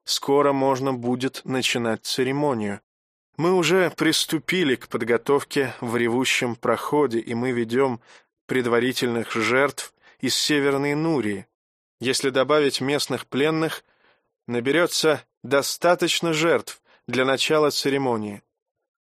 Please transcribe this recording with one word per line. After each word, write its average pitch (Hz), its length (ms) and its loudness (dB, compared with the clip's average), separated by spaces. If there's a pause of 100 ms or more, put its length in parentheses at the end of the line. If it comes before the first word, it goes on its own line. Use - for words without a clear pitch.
Скоро 143 480 2
можно 135 400 0
будет 123 520 -4
начинать 120 600 -2
церемонию. 127 760 -2 (560)
Мы 175 180 2
уже 175 360 2
приступили 160 840 0
к - 140 -6
подготовке 123 920 0
в 120 160 -4
ревущем 120 600 0
проходе, 120 640 0
и 117 140 -6
мы 123 180 -2
ведём 120 480 0 (460)
предварительных 120 840 0
жертв 123 640 0 (260)
из 127 160 -2
Северной 139 580 0
Нурии. 127 520 -2 (540)
Если 127 300 -2
добавить 135 500 2
местных 135 460 -2
пленных, 160 580 -2 (640)
наберётся 139 760 0 (200)
достаточно 165 880 0
жертв 151 500 0 (240)
для 123 180 0
начала 147 460 2
церемонии. 120 720 -2 (680)